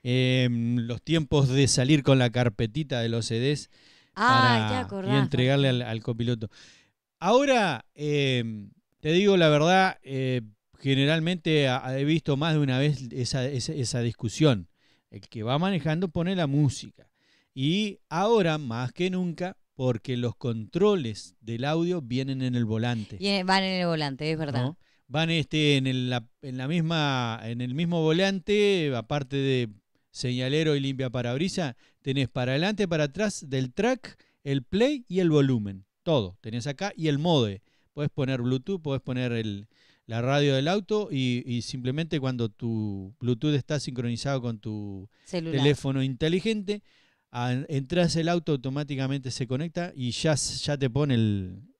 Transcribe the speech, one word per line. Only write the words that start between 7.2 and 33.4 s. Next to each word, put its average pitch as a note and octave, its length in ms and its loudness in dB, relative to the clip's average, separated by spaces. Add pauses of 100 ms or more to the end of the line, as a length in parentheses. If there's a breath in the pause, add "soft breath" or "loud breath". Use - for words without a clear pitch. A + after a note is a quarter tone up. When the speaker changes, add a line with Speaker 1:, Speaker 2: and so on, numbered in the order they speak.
Speaker 1:
Ahora, A3 640 2 (100)
em, B2+ 760 -2 (300)
te D3+ 120 -2
digo G3 240 6
la E3 120 6
verdad, F3 540 4
eh, C3 400 -2 (380)
generalmente D#3 880 2
ha, B2+ 300 0
he C#3 60 0
visto D#3 320 2
más D#3 180 2
de D3+ 60 4
una C3 180 2
vez C#3 240 2 (100)
esa, B2+ 340 -2
esa, C#3 280 -4
esa B2+ 260 -2
discusión. A#2 680 0 (420)
El G#2+ 180 -16
que A2 160 -10
va C3 160 -2
manejando E3+ 480 -2
pone F3 260 -4
la E3 140 0
música. - 600 -2 (460)
Y F3+ 540 -2
ahora, F3 500 2
más B2+ 340 -4
que F3 180 -2
nunca, F3+ 460 -4 (180)
porque B2+ 420 -2
los A#2+ 180 -2
controles B2 1040 -2
del A#2 240 -6
audio E3 380 0
vienen C3 400 -4
en B2+ 140 0
el A#2 80 2
volante. A2 540 -2
Speaker 2:
Viene-, G3 260 0
van F#3+ 180 2
en F#3 200 -2
el F3 40 0
volante, D3+ 460 -2
es D#3+ 60 -2
verdad. C3+ 240 -2
Speaker 1:
¿No? C#3 160 -4 (280)
Van, D#3 240 -2
este, D3+ 460 2
en C3 100 2
el, B2+ 240 -2
la, A#2+ 160 -4 (140)
en B2+ 160 -10
la B2+ 100 -6
misma, D3 760 0
en A#2 160 -6
el B2 140 -4
mismo E3+ 280 0
volante, F#3+ 920 2
aparte C#3 400 -4
de C3 320 2 (420)
señalero C3+ 680 0
y C#3 40 0
limpia C3 300 -4
parabrisa, B2+ 680 -2 (240 soft breath)
tenés C3+ 280 -2
para B2+ 240 -2
adelante, F#3 360 0
para D#3 160 2
atrás F#3 440 -4